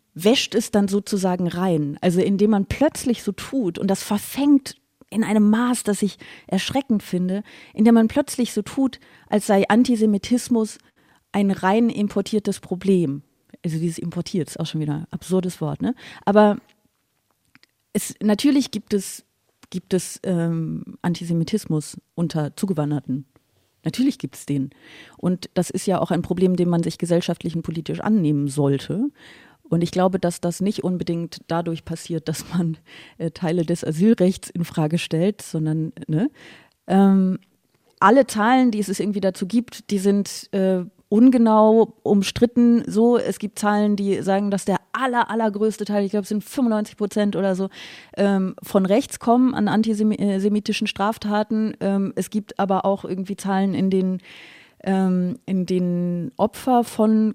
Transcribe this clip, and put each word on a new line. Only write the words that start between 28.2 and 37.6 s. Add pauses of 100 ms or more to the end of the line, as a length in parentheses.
sollte. (580)
Und
ich
glaube,
dass
das
nicht
unbedingt
dadurch
passiert,
dass
man, (400)
äh,
Teile
des
Asylrechts
in
Frage
stellt,
sondern, (140)
ne, (560)
ähm, (600)